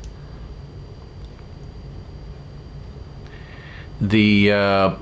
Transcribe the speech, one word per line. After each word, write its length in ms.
The, 520
uh, 480